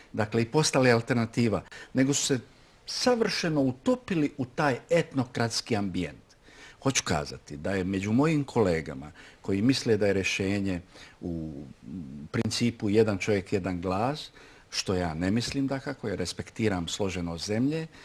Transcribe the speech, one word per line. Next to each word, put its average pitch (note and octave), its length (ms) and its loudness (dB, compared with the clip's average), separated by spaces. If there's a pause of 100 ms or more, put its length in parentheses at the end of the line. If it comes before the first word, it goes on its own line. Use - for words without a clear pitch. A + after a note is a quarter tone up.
(140)
dakle, A2 280 0
i A#2 40 0
postali C#3+ 460 4
alternativa, A#2 720 2 (320)
nego C3+ 200 4
su - 120 -2
se C3 140 0 (460)
savršeno G3 760 0
utopili D#3+ 760 0
u C3 80 -2
taj C#3+ 320 0 (120)
etnokratski B2 840 0
ambijent. F2+ 540 -4 (540)
Hoću - 200 0
kazati D2 540 -4
da E2+ 140 -4
je F#2+ 120 0
među G2 280 -2
mojim D3 320 4
kolegama D#2+ 680 0 (300)
koji G2 200 -2
misle B2 360 2
da G2+ 100 2
je G2 60 4
rješenje F#2+ 680 -2 (400)
u E2 320 -6 (760)
principu A2+ 580 0
jedan G#2+ 280 4
čovjek, G2+ 360 -2
jedan F2+ 280 -2
glas, G#2 500 -2 (380)
što - 240 -2
ja F2 200 0
ne F2+ 180 0
mislim, C3+ 360 0
dakako, C3+ 400 -6
jer F#2+ 120 -4
respektiram F#2 680 -2
složenost F2 580 -4
zemlje C#3 420 -2 (180)